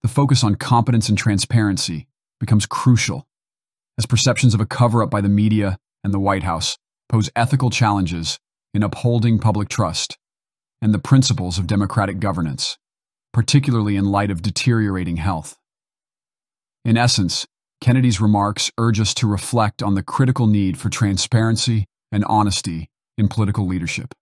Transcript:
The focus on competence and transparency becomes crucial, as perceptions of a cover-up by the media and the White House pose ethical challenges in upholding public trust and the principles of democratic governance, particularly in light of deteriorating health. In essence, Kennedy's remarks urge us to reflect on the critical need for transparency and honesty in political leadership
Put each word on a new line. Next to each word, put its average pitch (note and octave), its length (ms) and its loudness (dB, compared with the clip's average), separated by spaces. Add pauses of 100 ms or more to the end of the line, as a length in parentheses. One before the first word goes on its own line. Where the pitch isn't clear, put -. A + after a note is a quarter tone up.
The A2 80 0
focus C#3 340 2
on G#2 120 2
competence A#2+ 520 0
and G#2 100 2
transparency G2 920 -2 (320)
becomes A2 240 2
crucial, - 600 0 (720)
as A#2 80 -4
perceptions A#2+ 480 2
of G#2 60 2
a G#2+ 60 0
cover-up A#2 440 2
by G#2 120 -2
the G2+ 80 0
media G2+ 500 2 (240)
and G2+ 100 -2
the G2 60 0
White F#2+ 240 0
House E2+ 340 -4 (300)
pose G#2+ 300 0
ethical B2+ 320 0
challenges F#2 680 -2 (360)
in G#2 100 0
upholding A2+ 560 0
public G#2 300 0
trust - 480 -4 (640)
and G#2+ 120 2
the G#2 60 0
principles F#2+ 580 2
of F#2 100 -4
democratic G2 520 -2
governance, E2 580 -4 (540)
particularly A#2 640 2
in G2 160 0
light G2+ 180 0
of F2 120 -4
deteriorating F#2+ 760 0
health. E2 420 -4 (1300)
In A2+ 140 2
essence, A2+ 500 0 (340)
Kennedy's B2 400 2
remarks G#2 560 0
urge A2+ 240 2
us G#2 140 0
to A#2 120 0
reflect G#2 560 -2
on G2+ 120 0
the F#2+ 80 -2
critical B2+ 440 0
need G2+ 300 2
for - 120 -4
transparency A2 960 0 (280)
and G#2 120 -2
honesty F#2+ 640 -2 (280)
in G#2+ 100 2
political G2+ 400 -2
leadership F2+ 540 -6